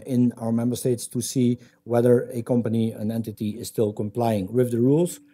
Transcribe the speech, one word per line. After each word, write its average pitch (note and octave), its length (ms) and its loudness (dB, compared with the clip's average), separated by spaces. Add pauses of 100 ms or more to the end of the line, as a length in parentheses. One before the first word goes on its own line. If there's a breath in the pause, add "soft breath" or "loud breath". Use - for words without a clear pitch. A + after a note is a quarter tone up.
in B2 300 2
our A#2 140 -4
member A#2 240 0
states B2 340 -2
to B2 120 -4
see B2 380 0 (240 soft breath)
whether A#2+ 480 4
a A#2+ 100 -6
company, A2+ 500 0
an A2 200 -6
entity A2 400 -6
is - 160 -10
still G#2+ 260 0
complying G#2+ 580 -2
with A#2+ 200 2
the A#2 80 0
rules. D3 400 2 (140 soft breath)